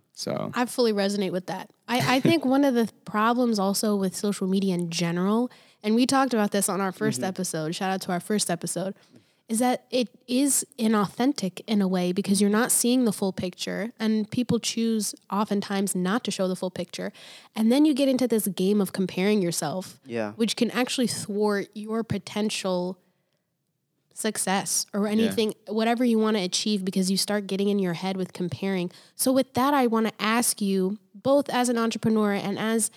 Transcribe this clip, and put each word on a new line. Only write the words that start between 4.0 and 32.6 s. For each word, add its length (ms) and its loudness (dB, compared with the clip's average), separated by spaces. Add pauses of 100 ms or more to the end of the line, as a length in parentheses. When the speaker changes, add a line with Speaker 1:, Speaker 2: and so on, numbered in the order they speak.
Speaker 2:
social 320 -2
media 280 2
in 140 -2
general, 600 0 (320)
and 140 2
we 100 4
talked 280 2
about 180 2
this 160 0
on 140 -2
our 100 0
first 300 -2
Speaker 3:
Mm-hmm. 80 -2
Speaker 2:
episode, 460 -4
shout 160 -2
out 100 -2
to 100 -6
our 80 0
first 320 -2
episode, 440 -4 (540)
is 100 -2
that 320 0
it 160 0 (180)
is 400 0 (140)
inauthentic 880 0
in 140 2
a 60 2
way 260 0
because 260 0
you're 100 4
not 220 2
seeing 320 2
the 80 4
full 220 -2
picture, 680 -6
and 320 0
people 260 0
choose 560 -2 (160)
oftentimes 680 -2
not 280 0
to 80 -4
show 160 -2
the 80 -2
full 160 -6
picture. 400 -8 (420)
And 160 2
then 140 6
you 100 6
get 140 2
into 180 2
this 220 2
game 320 2
of 140 0
comparing 480 0
yourself, 640 -4
Speaker 3:
Yeah. 320 -4
Speaker 2:
which 180 0
can 160 0
actually 360 0
thwart 680 -2
your 320 -6
potential 920 -4 (1160)
success 800 -2
or 140 -2
Speaker 1:
Yeah. 40 -2
Speaker 2:
anything, 420 0 (140)
whatever 380 0
you 140 4
wanna 200 2
achieve, 460 -2
because 260 0
you 60 0
start 280 -2
getting 220 -2
in 120 2
your 140 0
head 220 -4
with 160 -6
comparing. 600 -4 (240)
So 180 0
with 220 0
that, 180 2
I 140 4
wanna 240 2 (100)
ask 400 0
you, 380 0 (140)
both 360 2
as 180 0
an 100 0
entrepreneur 560 2
and 240 -4
as 400 0